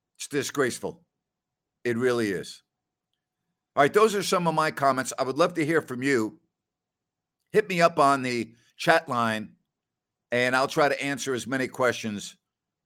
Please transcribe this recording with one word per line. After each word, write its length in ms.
It's 100
disgraceful. 760
It 140
really 340
is. 320
All 80
right, 100
those 220
are 80
some 240
of 80
my 160
comments. 480
I 40
would 140
love 180
to 100
hear 160
from 200
you. 380
Hit 180
me 120
up 180
on 240
the 300
chat 320
line, 460
and 240
I'll 120
try 220
to 140
answer 300
as 120
many 220
questions, 680